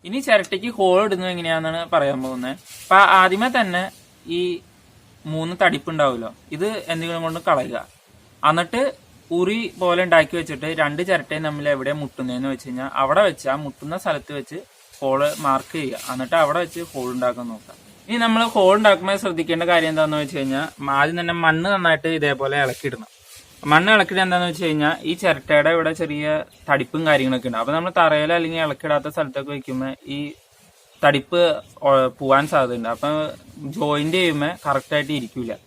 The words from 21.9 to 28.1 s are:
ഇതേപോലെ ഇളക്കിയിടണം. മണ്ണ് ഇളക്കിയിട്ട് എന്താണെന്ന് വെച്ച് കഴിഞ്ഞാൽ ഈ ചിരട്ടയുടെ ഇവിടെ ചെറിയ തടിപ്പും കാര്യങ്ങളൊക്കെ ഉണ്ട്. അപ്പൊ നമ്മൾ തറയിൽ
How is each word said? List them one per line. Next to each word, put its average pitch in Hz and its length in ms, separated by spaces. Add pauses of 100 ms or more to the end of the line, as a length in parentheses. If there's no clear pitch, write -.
ഇതേപോലെ 139 440
ഇളക്കിയിടണം. 123 460 (600)
മണ്ണ് 170 240
ഇളക്കിയിട്ട് 190 300
എന്താണെന്ന് 180 260
വെച്ച് 165 160
കഴിഞ്ഞാൽ 151 260 (160)
ഈ 170 120
ചിരട്ടയുടെ 151 540
ഇവിടെ 160 240
ചെറിയ 147 260 (420)
തടിപ്പും 143 400
കാര്യങ്ങളൊക്കെ 131 420
ഉണ്ട്. 113 120
അപ്പൊ 127 140
നമ്മൾ 170 240
തറയിൽ 156 380